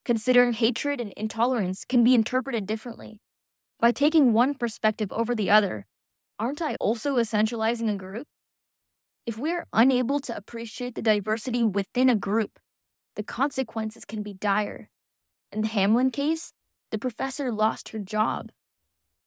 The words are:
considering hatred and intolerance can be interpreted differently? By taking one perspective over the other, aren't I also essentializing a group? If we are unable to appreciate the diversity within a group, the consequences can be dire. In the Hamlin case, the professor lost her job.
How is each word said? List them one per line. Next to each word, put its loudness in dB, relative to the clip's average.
considering 4
hatred -2
and -8
intolerance -2
can 4
be 8
interpreted 0
differently? -8
By 6
taking 4
one 4
perspective -2
over -2
the 0
other, 2
aren't -4
I -2
also 0
essentializing 0
a 0
group? -10
If -6
we -2
are -4
unable 4
to -6
appreciate -10
the -4
diversity 0
within 2
a 4
group, -2
the -4
consequences -4
can -6
be -8
dire. -2
In -2
the 0
Hamlin 2
case, -2
the -4
professor -4
lost -2
her -6
job. -2